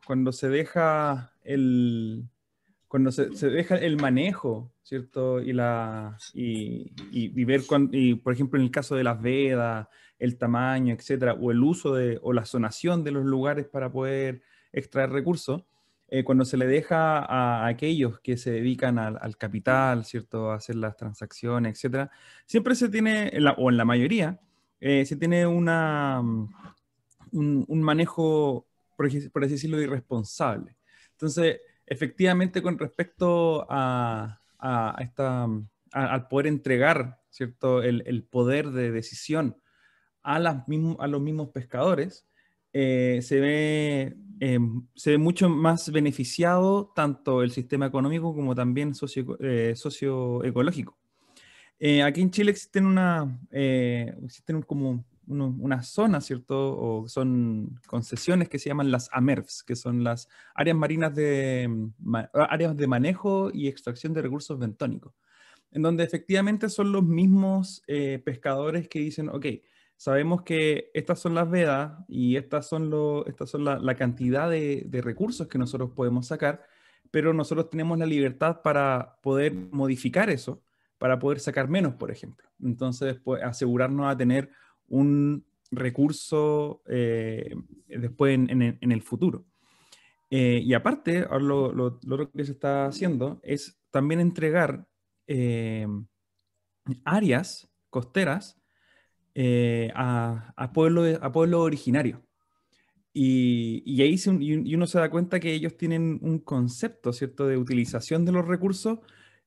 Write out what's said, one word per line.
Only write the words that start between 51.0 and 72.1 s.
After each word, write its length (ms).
Eh, 240
aquí 200
en 80
Chile 220
existen 340
una, 540
eh, 640
existen 320
un, 60
como 420
uno, 320
una 240
zona, 380
¿cierto? 580
O 300
son 800
concesiones 640
que 100
se 120
llaman 220
las 200
amerfs, 520
que 120
son 280
las 240
áreas 220
marinas 380
de, 540
ma-, 340
áreas 440
de 100
manejo 680
y 160
extracción 460
de 80
recursos 360
bentónicos, 540
en 100
donde 220
efectivamente 640
son 240
los 100
mismos, 840
eh, 380
pescadores 640
que 120
dicen, 280
"Ok, 180
sabemos 460
que 520
estas 260
son 140
las 160
vedas 420
y 280